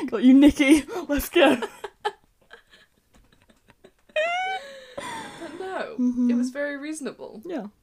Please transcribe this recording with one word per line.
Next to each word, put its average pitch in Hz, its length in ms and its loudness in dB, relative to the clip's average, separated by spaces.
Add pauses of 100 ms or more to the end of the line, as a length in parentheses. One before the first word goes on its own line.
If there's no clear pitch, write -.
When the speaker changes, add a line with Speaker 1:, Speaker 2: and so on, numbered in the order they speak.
Speaker 1:
Got 220 160 -4
you, 262 120 10
Nikki. 277 480 6 (260)
Let's 285 200 -4
go. 302 360 4
<laughs> - 40 -14 (3250)
Speaker 2:
But 880 640 -14
no, 370 400 -10
Speaker 1:
Mm-hmm. 247 320 0
Speaker 2:
it 240 40 2
was 247 160 -2
very 285 260 -6
reasonable. 285 680 -12
Speaker 1:
Yeah. 294 220 -10 (160)